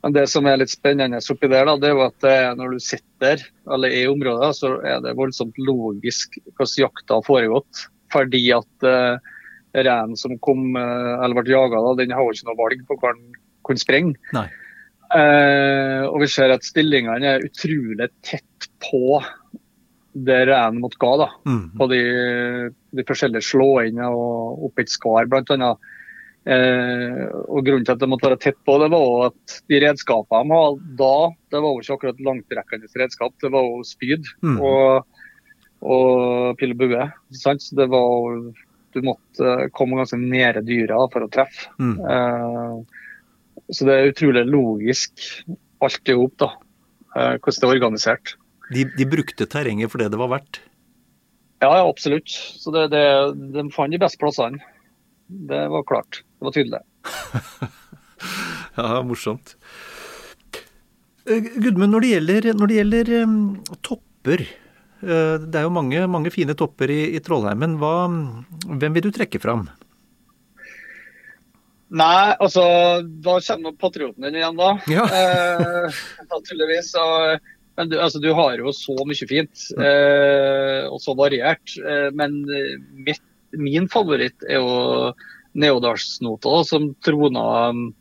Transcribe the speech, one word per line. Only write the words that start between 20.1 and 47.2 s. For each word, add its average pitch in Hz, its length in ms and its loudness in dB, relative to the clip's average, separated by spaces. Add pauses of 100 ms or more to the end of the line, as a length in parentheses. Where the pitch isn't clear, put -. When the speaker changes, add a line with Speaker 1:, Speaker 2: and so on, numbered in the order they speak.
Speaker 1:
det 127 320 4
reinen 120 320 2
måtte 123 160 -8
gå 123 220 2
da, 147 80 2 (180)
Speaker 2:
Mm. 104 320 -4
Speaker 1:
på 131 140 0
de, 123 800 -2 (260)
de 127 80 -4
forskjellige 123 400 -2
slåingene 123 640 2
og 120 560 -4
opp 131 140 -6
i 127 40 -2
et - 60 -4
skar 113 400 0
blant 131 240 0
annet. 123 240 0 (680)
Eh, 123 800 0 (260)
og 135 140 0
grunnen 135 180 2
til 127 80 2
at 117 80 0
det 131 80 0
måtte 131 220 2
være 127 100 2
tett - 240 0
på, 143 160 6
det 156 100 4
var 165 140 4
jo 123 220 2
at - 300 -8 (120)
de 143 160 4
redskapene 127 640 2
de 160 80 4
hadde 147 400 0
da, 135 160 4 (400)
det 147 80 0
var 151 80 0
jo 123 160 -2
ikke 139 140 -4
akkurat 131 260 -6
langtrekkende 110 720 -6
redskap, 123 460 -4
det 135 100 -4
var 135 100 2
jo 120 220 -4
spyd 147 400 -6 (180)
Speaker 2:
Mm. 147 200 2
Speaker 1:
og, 135 420 4 (800)
og 127 760 2
pil 127 160 -2
og 120 60 -8
bue, 127 340 0 (200)
sant? 139 280 -2
Så - 160 -8
det 135 140 2
var 123 180 4
jo, 120 460 -2 (400)
du 127 80 -4
måtte, 131 420 -4
eh, 127 240 2
komme 131 320 -2
ganske 123 160 -4
nære 123 480 0
dyra 117 480 0
for 120 80 -2
å 110 100 -6
treffe. - 380 -2 (100)
Speaker 2:
Mm. 123 220 -2
Speaker 1:
Eh, 120 840 -4 (840)
så 165 160 -4
det 135 80 6
er 135 200 6
utrolig 123 360 2
logisk, 120 640 0 (680)
alt - 260 -2
i 131 80 4
hop 127 220 2
da, - 100 2 (680)
eh, 127 200 0